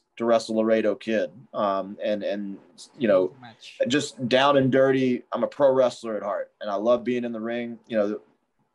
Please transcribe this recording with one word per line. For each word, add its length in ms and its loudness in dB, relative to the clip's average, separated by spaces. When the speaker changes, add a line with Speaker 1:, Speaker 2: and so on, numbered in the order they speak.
Speaker 1:
to 100 -4
wrestle 300 2
Laredo 400 2
Kid, 360 -2
um, 480 -2
and, 220 -4
and, 340 -6
you 100 0
know, 320 2
Speaker 2:
Match. 380 -20
Speaker 1:
just 400 -2
down 300 4
and 140 4
dirty. 600 2
I'm 120 -2
a 40 0
pro 240 2
wrestler 460 0
at 60 -8
heart, 360 -6
and 120 -8
I 40 -2
love 280 0
being 200 -2
in 80 -8
the 80 -10
ring. 380 -8
You 100 -4
know, 240 -2